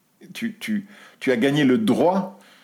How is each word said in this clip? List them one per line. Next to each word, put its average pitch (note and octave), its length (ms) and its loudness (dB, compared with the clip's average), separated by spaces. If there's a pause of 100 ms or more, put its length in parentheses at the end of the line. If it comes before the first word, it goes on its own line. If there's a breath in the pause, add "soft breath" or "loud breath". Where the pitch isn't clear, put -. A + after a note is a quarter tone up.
(320)
tu, A2+ 260 -8
tu, G#2 280 -6 (340 loud breath)
tu C3 120 -2
as B2 40 2
gagné C#3 280 2
le B2+ 140 4
droit C3 640 0 (240 soft breath)